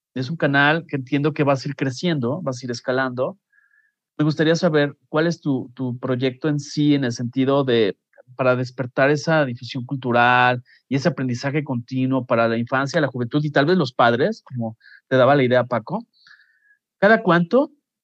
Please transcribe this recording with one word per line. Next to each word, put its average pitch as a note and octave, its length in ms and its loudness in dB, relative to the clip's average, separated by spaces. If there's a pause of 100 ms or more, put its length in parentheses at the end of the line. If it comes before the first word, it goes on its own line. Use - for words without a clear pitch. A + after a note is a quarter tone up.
(140)
es B2+ 160 -6
un E3 60 -8
canal D3 500 2
que D3 100 -6
entiendo C#3+ 360 -2
que D3 120 -2
vas C#3 200 0
a D3 40 -8
ir C#3+ 80 -8
creciendo, C3+ 680 -4
vas B2+ 200 -6
a C3+ 40 -10
ir A#2+ 40 -6
escalando. C3 680 -4 (800)
Me D3+ 60 2
gustaría D#3 300 2
saber D#3 420 0 (120)
cuál D#3 180 0
es E3+ 140 -4
tu, C3+ 340 -4
tu B2 240 -6
proyecto B2+ 500 -4
en D3 120 -2
sí, D3 340 2
en C#3 100 0
el A#2+ 80 -2
sentido C3 520 0
de, A#2 320 2 (400)
para B2+ 180 2
despertar B2+ 560 -2
esa D3+ 360 0
difusión B2 400 -10
cultural B2 760 2 (260)
y - 80 -2
ese C#3 120 0
aprendizaje C#3 560 -4
continuo C3 600 -4
para A#2 220 2
la A2+ 100 -2
infancia, C3+ 420 -2
la C#3+ 80 2
juventud B2 360 -4
y D3+ 60 -4
tal C#3+ 160 2
vez F3+ 120 2
los D3 160 -2
padres, C3 500 2
como A2+ 320 -8 (320)
te C3 80 0
daba B2+ 200 6
la C#3+ 60 2
idea, B2 220 2
Paco. B2 420 -6 (920)
¿Cada A3 240 4
cuánto? F3 480 2 (340)